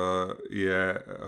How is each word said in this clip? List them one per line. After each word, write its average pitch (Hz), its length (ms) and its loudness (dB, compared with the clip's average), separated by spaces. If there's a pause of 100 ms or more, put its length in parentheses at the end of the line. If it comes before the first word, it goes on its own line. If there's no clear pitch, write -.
(500)
je, 95 560 2
eh, - 80 -10 (140)